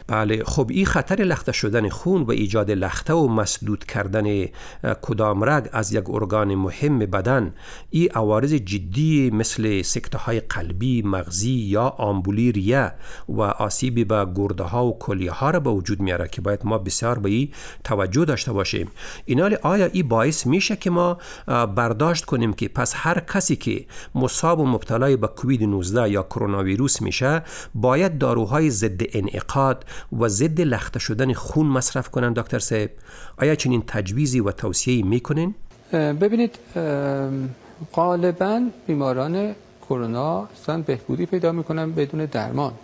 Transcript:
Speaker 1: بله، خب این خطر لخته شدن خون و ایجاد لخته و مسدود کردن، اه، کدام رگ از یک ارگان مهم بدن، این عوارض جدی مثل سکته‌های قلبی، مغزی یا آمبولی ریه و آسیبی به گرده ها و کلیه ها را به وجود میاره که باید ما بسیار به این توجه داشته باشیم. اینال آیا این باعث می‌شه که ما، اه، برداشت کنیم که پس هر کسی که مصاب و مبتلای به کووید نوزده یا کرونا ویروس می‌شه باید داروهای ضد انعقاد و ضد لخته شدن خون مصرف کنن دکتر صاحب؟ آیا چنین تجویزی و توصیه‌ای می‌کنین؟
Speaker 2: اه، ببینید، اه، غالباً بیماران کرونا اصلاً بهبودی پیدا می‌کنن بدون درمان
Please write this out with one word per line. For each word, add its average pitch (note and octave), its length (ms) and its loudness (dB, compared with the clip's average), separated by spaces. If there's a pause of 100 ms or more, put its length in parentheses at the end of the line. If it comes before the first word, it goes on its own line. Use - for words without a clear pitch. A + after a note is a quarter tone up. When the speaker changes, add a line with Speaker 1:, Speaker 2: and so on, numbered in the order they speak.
Speaker 1:
بله، A2 360 2
خب C3 260 0
این F#3+ 160 2
خطر F#3+ 360 2
لخته F3 300 0
شدن G#2+ 380 0
خون F3+ 320 0
و A#2 100 0
ایجاد G#2 400 2
لخته F#2+ 420 0
و D#3+ 140 4
مسدود G#2 580 0
کردن، G#2 420 0
اه، G2+ 220 0 (520)
کدام G#2+ 420 2
رگ C3+ 300 2
از G#2 200 -2
یک G2+ 160 0
ارگان G#2 460 0
مهم A#2 440 0
بدن، G2+ 540 0 (360)
این E3+ 260 4
عوارض A2+ 380 4
جدی B2 800 2
مثل G#2+ 480 0
سکته‌های A2+ 580 -2
قلبی، G#2+ 640 -2
مغزی G2 500 -2
یا A2 360 0
آمبولی G#2 640 0
ریه A2 400 2 (380)
و G#2 120 0
آسیبی A2+ 600 0
به G2+ 320 2
گرده G2 280 0
ها A#2+ 220 0
و A#2 120 0
کلیه F#2 340 -2
ها C3+ 180 0
را E3+ 100 2
به C3 100 0
وجود G2 300 0
میاره F2+ 280 0
که - 140 -6
باید G2+ 220 0
ما A2 140 0
بسیار A2 420 -2
به G2 100 0
این B2+ 200 2 (340)
توجه G2+ 420 2
داشته C3 280 -2
باشیم. G2 340 -2 (380)
اینال F3+ 360 2
آیا F#3 240 2
این F3+ 220 0
باعث A#2 400 2
می‌شه F#3+ 280 2
که F#3+ 140 -2
ما، F3 280 2 (300)
اه، A#2+ 280 0
برداشت A#2+ 500 0
کنیم A#2 280 0
که A2 140 -4
پس - 280 -2
هر E3+ 240 0 (140)
کسی F#3 220 2
که - 300 -4 (300)
مصاب D#3+ 440 2
و D3 60 2
مبتلای B2+ 500 2
به A2 120 0
کووید B2 360 0
نوزده G2+ 460 2
یا G2 140 2
کرونا G2 400 -2
ویروس G#2+ 380 2
می‌شه C3 400 0 (440)
باید D#3 320 4
داروهای B2+ 520 2
ضد G2+ 320 0 (120)
انعقاد B2+ 720 0 (340)
و A#2 80 4
ضد D3+ 340 2
لخته B2 380 0
شدن B2 340 0
خون - 320 0
مصرف C3 440 0
کنن B2 240 0
دکتر A2+ 260 -2
صاحب؟ G#2+ 300 0 (480)
آیا D3 180 4
چنین B2 320 2
تجویزی A#2+ 520 0
و G2+ 120 2
توصیه‌ای A2 520 0
می‌کنین؟ C#3+ 520 0 (380)
Speaker 2:
اه، D3+ 200 2
ببینید، A3 420 2 (200)
اه، C#3 540 0 (640)
غالباً F3+ 680 2 (260)
بیماران D3+ 680 0 (340)
کرونا C3+ 580 -2 (140)
اصلاً D#3+ 200 -2
بهبودی C#3 440 -2
پیدا E3+ 260 0
می‌کنن D#3+ 400 -4
بدون D#3 340 -2
درمان B2+ 460 -2 (120)